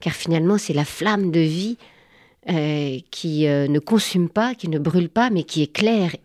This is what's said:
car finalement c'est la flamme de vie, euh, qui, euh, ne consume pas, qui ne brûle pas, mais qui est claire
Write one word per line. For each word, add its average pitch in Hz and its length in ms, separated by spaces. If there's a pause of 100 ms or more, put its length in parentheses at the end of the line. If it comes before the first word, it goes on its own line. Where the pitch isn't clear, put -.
car 165 120
finalement 165 460
c'est 175 160
la 147 100
flamme 202 460
de 165 100
vie, 175 380 (720)
euh, 151 480 (120)
qui, 151 360
euh, 143 200
ne 147 120
consume 180 500
pas, 233 260
qui 185 140
ne 156 100
brûle 165 300
pas, 240 220
mais 180 140
qui - 180
est 143 100
claire 208 420 (100)